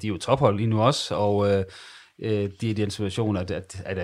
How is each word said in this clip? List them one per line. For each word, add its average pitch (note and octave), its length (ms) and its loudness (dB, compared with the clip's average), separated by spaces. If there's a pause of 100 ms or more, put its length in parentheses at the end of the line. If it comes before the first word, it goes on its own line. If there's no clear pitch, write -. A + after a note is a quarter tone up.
de G#2+ 40 -6
er - 20 -2
jo F#2 100 -4
tophold A#2+ 380 4
lige A2 100 0
nu A2 160 2
også, C3+ 320 2
og, G2+ 360 2
øh, G2 140 2 (540)
øh, G#2 320 -2 (100)
de A#2 60 -2
er A2+ 40 0
i - 20 0
den G#2 180 0
situation, G#2+ 460 -2
at, F2+ 140 -4
at, F#2+ 360 -8
at F#2 180 -6